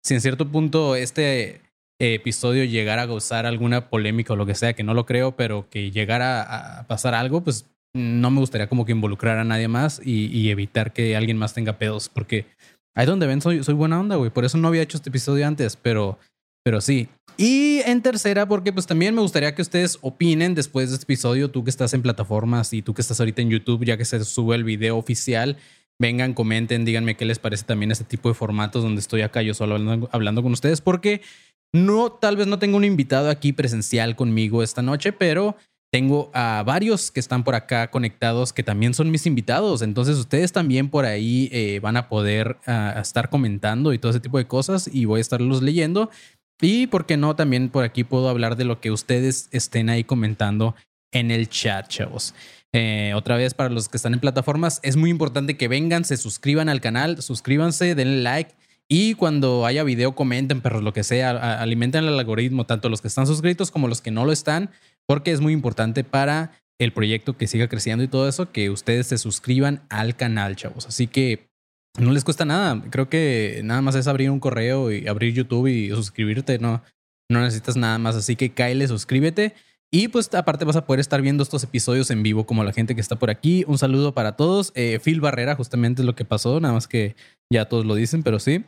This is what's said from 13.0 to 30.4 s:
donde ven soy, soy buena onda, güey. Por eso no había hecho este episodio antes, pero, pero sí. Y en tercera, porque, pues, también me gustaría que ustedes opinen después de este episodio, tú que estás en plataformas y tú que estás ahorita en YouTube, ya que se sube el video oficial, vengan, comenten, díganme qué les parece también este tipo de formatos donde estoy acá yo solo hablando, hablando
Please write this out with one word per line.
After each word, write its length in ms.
donde 200
ven 140
soy, 240
soy 100
buena 260
onda, 160
güey. 140
Por 140
eso 140
no 100
había 140
hecho 140
este 140
episodio 360
antes, 300
pero, 420
pero 160
sí. 280
Y 500
en 160
tercera, 440
porque, 260
pues, 140
también 280
me 60
gustaría 340
que 80
ustedes 380
opinen 540
después 360
de 40
este 100
episodio, 460
tú 140
que 60
estás 240
en 80
plataformas 680
y 100
tú 120
que 80
estás 180
ahorita 220
en 80
YouTube, 340
ya 120
que 80
se 200
sube 300
el 100
video 320
oficial, 600
vengan, 340
comenten, 500
díganme 320
qué 80
les 140
parece 260
también 260
este 140
tipo 240
de 60
formatos 480
donde 180
estoy 220
acá 200
yo 120
solo 220
hablando, 360
hablando 300